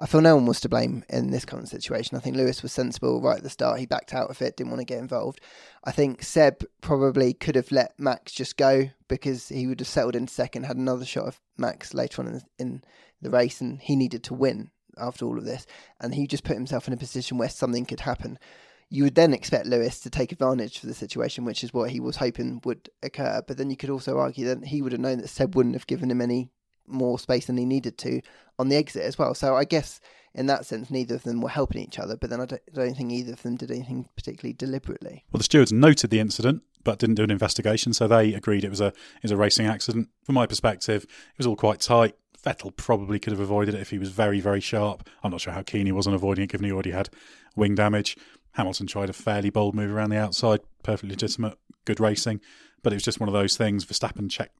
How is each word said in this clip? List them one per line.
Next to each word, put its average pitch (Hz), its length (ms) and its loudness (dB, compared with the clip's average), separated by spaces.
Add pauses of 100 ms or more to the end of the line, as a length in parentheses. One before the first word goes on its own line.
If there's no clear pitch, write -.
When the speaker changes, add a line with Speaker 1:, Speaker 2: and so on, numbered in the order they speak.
Speaker 1:
I 156 60 -4
feel 156 160 6
no 160 120 10
one 127 120 6
was 117 160 2
to - 60 -2
blame 120 400 0
in 123 220 -2
this 127 140 -4
current - 240 -12
situation. - 480 -6
I 123 40 -8
think 131 160 -6
Lewis 131 260 0
was 127 100 -10
sensible 123 480 -2
right 127 160 2
at - 80 -12
the 131 60 -10
start. 120 280 0
He 131 80 -6
backed - 260 -4
out 127 160 -2
of 131 140 -10
it, 127 140 -4
didn't 123 140 -6
want 120 100 -4
to 123 60 -8
get 123 120 -6
involved. 123 420 -6 (440)
I 135 80 -6
think 139 300 2
Seb 147 420 6 (160)
probably 135 520 4
could 143 220 -2
have 127 160 2
let 131 300 2
Max 135 320 -2
just - 240 -8
go 135 340 6 (160)
because 131 440 -4
he 131 160 -4
would 127 140 -4
have 123 60 -6
settled 120 300 0
in 120 100 -2
second, 127 380 -6
had 127 120 -6
another 127 280 -2
shot - 240 -6
of - 120 -12 (160)
Max - 380 -6
later 127 280 -4
on 120 60 -8
in 113 60 -8
the, 127 80 -10 (160)
in 127 240 -6 (400)
the 127 80 -8
race, 123 300 2
and 131 200 -6
he 147 140 -2
needed 123 300 0
to 123 100 -10
win 123 360 0 (280)
after 120 280 -6
all 120 120 -4
of 110 60 -8
this. 120 200 -8 (360)
And 123 140 -6
he 143 120 -2
just 143 180 -6
put 147 120 -2
himself 123 320 -6
in 131 60 -2
a 117 40 -4
position 127 400 -8
where 117 100 0
something 123 360 -2
could - 160 -8
happen. 123 380 -6 (520)
You 139 140 2
would 135 100 4
then 165 180 8
expect - 340 0
Lewis 120 340 0
to 127 100 -12
take 127 220 -2
advantage 131 500 0
of - 60 -10
the 120 60 -8
situation, 120 500 -6
which 117 200 -6
is 120 80 -10
what 120 180 0
he 127 100 -6
was 123 160 -6
hoping 123 480 -4
would - 260 -6 (120)
occur. 123 440 -4
But 131 100 -10
then 139 140 -4
you 135 60 -6
could 135 140 -6
also 135 280 -4
argue 131 280 -2
that 127 200 -4
he 143 160 -2
would 127 100 -2
have 120 80 -2
known 127 180 -2
that - 100 -10
Seb 139 280 -2
wouldn't 123 200 4
have 127 100 -10
given 127 240 -2
him 123 100 0
any 120 300 -2 (360)
more 127 320 -2
space 123 280 0
than 123 100 -2
he 123 80 0
needed 127 320 0
to 127 240 -4 (380)
on 131 100 2
the 139 80 4
exit 147 260 0
as 110 160 -4
well. 127 160 2
So 135 220 2
I 139 80 4
guess 151 360 -2 (340)
in 131 120 -4
that 139 200 0
sense, 117 240 -8
neither 127 240 -2
of 120 80 -6
them 120 180 -4
were 113 80 -2
helping 120 340 -2
each - 160 -12
other, 101 180 -6
but 127 120 -6
then 120 120 -6
I 127 40 -6
don't, 127 180 -10 (100)
I 151 40 -20
don't 123 180 -2
think 127 160 -6
either 120 220 -4
of 123 100 -16
them 120 140 -4
did 123 140 -10
anything 123 460 -8
particularly - 360 -10
deliberately. - 800 -8
Speaker 2:
Well, - 60 -2
the 110 60 0
stewards 127 280 8
noted 135 380 6
the 110 100 4
incident, 110 420 0 (220)
but 104 140 0
didn't 113 160 4
do 107 100 4
an 107 60 4
investigation, 107 640 0
so 117 120 4
they 110 280 6
agreed 101 300 0
it 98 60 -4
was 98 120 -2
a, 101 60 4
it - 340 -10
was 110 80 -2
a 104 60 2
racing 107 300 4
accident. 110 420 -2 (160)
From 139 100 0
my 123 120 4
perspective, 104 580 0
it - 340 -18
was 131 80 0
all 110 100 2
quite 104 240 2
tight. 117 360 4 (280)
Vettel 104 320 -8
probably 101 420 0
could 107 140 -4
have 98 80 -2
avoided 104 340 0
it 98 60 -6
if 98 100 -12
he 104 80 -6
was 95 120 -6
very, 101 300 2
very 101 200 2
sharp. 104 480 -4 (140)
I'm 104 80 -2
not 85 100 -6
sure 87 140 -8
how 95 80 -8
keen 101 240 -2
he 95 60 2
was 95 140 0
on 101 80 2
avoiding 98 300 0
it, 98 60 -4
given 98 160 -4
he 98 60 -2
already 95 180 -2
had 92 180 -2 (480)
wing 104 180 4
damage. 104 420 2 (360)
Hamilton 95 340 -2
tried 98 220 -4
a 95 60 -6
fairly 104 360 0
bold 104 240 2
move 104 180 -2
around 107 180 0
the 107 80 0
outside, 107 420 2 (220)
perfectly 101 280 -4
legitimate, 107 480 -4 (280)
good 104 140 0
racing. 107 400 0 (420)
But 113 100 2
it 104 40 0
was 98 60 -4
just - 160 -2
one 107 120 -2
of - 20 0
those 101 240 2
things. 104 300 0
Verstappen - 440 -4
check, - 300 -6